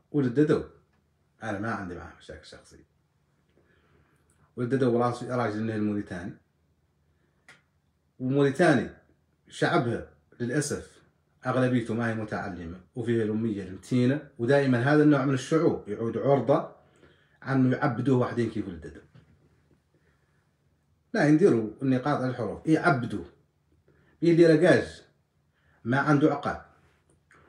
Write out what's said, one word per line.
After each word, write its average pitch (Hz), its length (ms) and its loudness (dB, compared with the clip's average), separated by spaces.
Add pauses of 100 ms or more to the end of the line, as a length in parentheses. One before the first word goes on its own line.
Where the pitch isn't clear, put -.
(120)
ولد 131 280 0
ددو، 151 220 2 (800)
أنا 104 160 -8
ما 113 120 -6
عندي 98 240 -10
معاه 85 240 -16
مشاكل - 280 -20
شخصية. - 420 -20 (1700)
ولد 120 180 -4
ددو 127 240 2
راس-، 120 240 -2
راجل 120 360 -4
إنه 110 160 -4
الموريتاني. 101 580 -6 (1900)
وموريتاني 135 720 2 (580)
شعبها 127 600 -2 (320)
للأسف 120 580 -6 (480)
أغلبيته 123 480 0
ما 113 160 -4
هي 110 40 -4
متعلمة، 92 640 -10 (140)
وفيه 113 280 -2
الأمية 107 400 -4
المتينة، 123 640 -2 (100)
ودائما 131 560 2
هذا 151 80 6
النوع 143 220 4
من 139 100 0
الشعوب 131 540 -2
يعود 113 300 -6
عرضة 131 540 2 (720)
عن 131 180 -4
إنه 127 160 2
يعبدوه 127 420 0
وحدين 110 320 -2
كيف 98 180 -8
ولد 82 120 -12
ددو. - 200 -18 (2250)
لا 170 140 2
ينديروا 151 420 4 (120)
النقاط 131 380 0
على 127 100 -4
الحروف، 101 360 -8
يعبدوه. 120 580 0 (960)
بيه 170 100 6
اللي 165 140 8
رقاج 156 560 4 (800)
ما 120 140 0
عنده 147 340 4
عقل، 98 280 -6 (880)